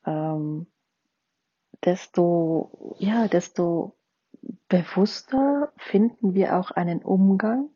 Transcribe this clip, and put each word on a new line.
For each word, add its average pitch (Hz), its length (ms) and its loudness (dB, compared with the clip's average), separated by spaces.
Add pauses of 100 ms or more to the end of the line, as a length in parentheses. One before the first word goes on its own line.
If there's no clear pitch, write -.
ähm, 156 600 -4 (1160)
desto, 170 1120 -2
ja, 220 300 0
desto 175 680 -2 (720)
bewusster 262 1080 0
finden 202 580 0
wir 185 240 2
auch 185 120 -4
einen 175 320 -4
Umgang 196 720 2